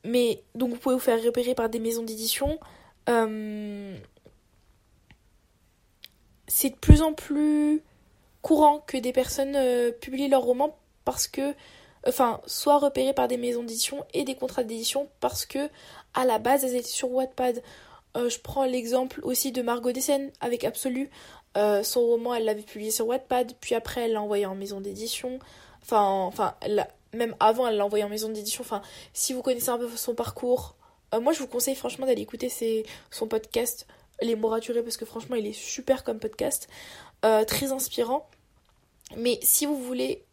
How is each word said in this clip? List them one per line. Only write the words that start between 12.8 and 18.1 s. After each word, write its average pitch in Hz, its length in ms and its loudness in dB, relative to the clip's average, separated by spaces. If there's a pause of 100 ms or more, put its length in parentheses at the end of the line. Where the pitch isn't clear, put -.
par 262 140 2
des 247 80 -2
maisons 240 260 -2
d'édition 233 420 -4 (100)
et 311 100 0
des 262 100 -4
contrats 254 300 -4
d'édition 226 440 -4 (120)
parce - 260 -2
que 285 220 -4 (460)
à 262 100 2
la 220 160 4
base 262 240 4
elles 254 100 0
étaient 240 140 -2
sur - 240 -4
Wattpad. 254 500 0 (540)